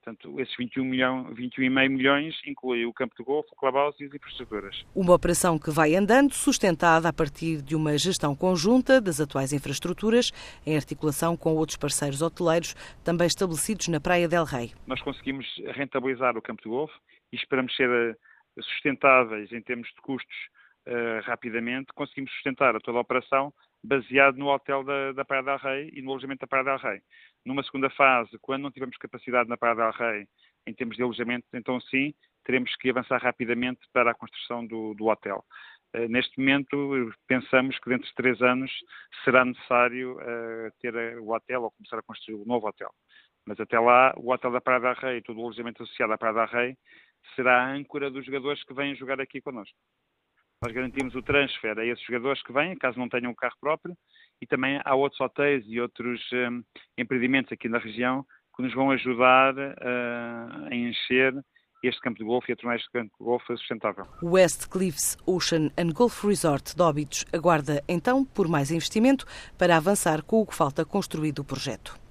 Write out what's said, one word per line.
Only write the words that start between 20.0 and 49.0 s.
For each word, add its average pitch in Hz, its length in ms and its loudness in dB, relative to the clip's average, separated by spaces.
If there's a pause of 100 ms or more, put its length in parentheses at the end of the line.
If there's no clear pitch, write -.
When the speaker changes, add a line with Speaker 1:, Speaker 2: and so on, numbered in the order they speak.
Speaker 1:
custos, - 320 -6 (500)
eh, 117 380 -4
rapidamente. 120 720 -4
Conseguimos 139 380 -8
sustentar 127 420 2
a 110 40 -2
toda 120 200 -2
a - 20 0
operação 135 500 0 (320)
baseado 131 540 4
no 139 100 -4
hotel 139 360 0
da, 135 280 -4
da 131 140 -6
Praia 135 180 0
del 139 140 -2
Rei 139 360 -6
e 143 80 -12
no 131 100 -8
alojamento 131 300 -8
da 131 60 -10
Praia 131 160 0
del 135 140 -2
Rei. 110 240 -6 (440)
Numa 135 180 -4
segunda 135 280 -2
fase, 127 400 4 (100)
quando 135 220 -6
não 143 80 -8
tivermos 127 260 -12
capacidade 120 500 -2
na 120 100 -6
Praia 117 180 2
del 113 160 0
Rei 107 360 -4 (380)
em 117 80 -12
termos 117 220 -8
de 123 80 -2
alojamento, 120 500 -4
então 127 280 -4
sim, 139 320 -2 (300)
teremos 127 340 0
que 131 120 -2
avançar 120 320 0
rapidamente 123 600 -2 (120)
para 120 160 4
a 117 60 -2
construção 117 500 -10
do, 110 300 -8
do 107 120 -4
hotel. 101 360 -2 (500)
Eh, 117 140 -4
neste 123 320 -2
momento, 135 720 0 (160)
pensamos 131 500 2
que - 120 -10
dentro 123 180 -2
de - 80 -18
três 120 260 0
anos 127 300 2 (520)
será 127 200 6
necessário, 123 800 0
eh, 113 580 -8
ter, 117 160 -8
eh, 117 240 -6
o 113 160 -4
hotel 123 280 -4
ou 113 80 -6
começar - 280 -12
a - 40 -12
construir 110 320 -14
o 104 100 -12
novo 113 220 0
hotel. - 220 -8 (560)
Mas 104 140 -10
até 113 200 0
lá, 123 380 8
o 120 140 -4
hotel 123 200 0
da 120 100 -2
Praia 127 180 2
del 123 160 0
Rei 127 220 -6
e 113 40 -8
todo 110 180 -12
o 113 40 -8
alojamento 117 400 -10
associado 110 300 -2
à 110 40 -4
Praia 113 160 -2
del 113 140 2
Rei 123 280 -2 (600)
será 123 280 4
a 131 100 -4
âncora 143 360 -6
dos 131 160 -10
jogadores 139 380 -6
que - 100 -16
vêm 139 220 -4
jogar 131 240 -6